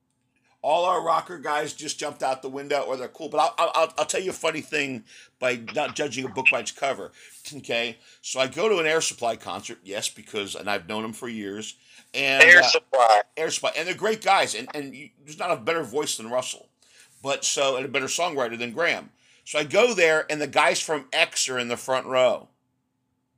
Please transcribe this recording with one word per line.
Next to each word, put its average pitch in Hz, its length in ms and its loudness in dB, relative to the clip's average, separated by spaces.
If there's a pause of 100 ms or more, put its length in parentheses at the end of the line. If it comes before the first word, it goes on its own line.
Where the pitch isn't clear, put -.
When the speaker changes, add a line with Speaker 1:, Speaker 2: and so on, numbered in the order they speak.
(640)
Speaker 1:
all 165 220 2
our 180 180 2
rocker 165 340 0
guys 151 360 -2
just 147 260 -10
jumped 147 240 -6
out 131 180 -2
the 135 80 -8
window, 143 320 -2
or 131 160 -4
they're 123 100 -8
cool. 147 220 -12
But 151 80 -2
I'll, 156 220 4
I'll, 170 160 2
I'll, 160 240 2
I'll 151 60 2
tell - 160 -2
you 185 100 -4
a - 20 -6
funny 160 280 -2
thing 135 440 -4 (340)
by 123 220 0 (140)
not 139 200 -2
judging 135 300 -4
a 127 40 -6
book 131 200 0
by 131 120 0
its 104 100 -8
cover. 110 400 -4 (460)
Okay, 117 400 -4 (260)
so - 160 -8
I 131 80 2
go 156 200 -2
to 202 120 2
an 156 80 0
Air 160 120 2
Supply 117 360 -2
concert, 104 480 -10
yes, 98 260 -6
because, 104 460 -8
and 90 140 -8
I've 95 200 -4
known 107 160 -6
'em 117 80 -10
for 123 160 -12
years. 107 460 -10 (380)
And, 135 300 4
Speaker 2:
Air 175 200 10
Speaker 1:
uh, - 0 -
Speaker 2:
Supply. 120 580 6 (160)
Speaker 1:
Air 160 140 -2
Supply, 131 260 -2
and 165 100 -2
they're 185 80 -4
great 214 280 -2
guys, 185 320 2
and, 131 180 -8
and 139 220 -10
you, 143 140 -18 (140)
there's 151 160 -18
not 180 120 -2
a 151 60 0
better 156 260 -2
voice 135 340 -2
than 113 120 -12
Russell, - 380 -4 (540)
but 139 240 -2
so, 135 320 2
and 131 80 -4
a 135 40 -8
better 131 180 -2
songwriter 131 500 -2
than 120 160 -6
Graham. 135 380 -2 (340)
So 151 140 -2
I 151 40 0
go 202 300 4
there, 160 360 6
and 151 120 -2
the 147 60 -2
guys 156 340 4
from 147 320 -4
X - 340 2
are 127 120 -2
in 120 100 -2
the 120 80 -2
front 131 300 -2
row. 127 420 2 (880)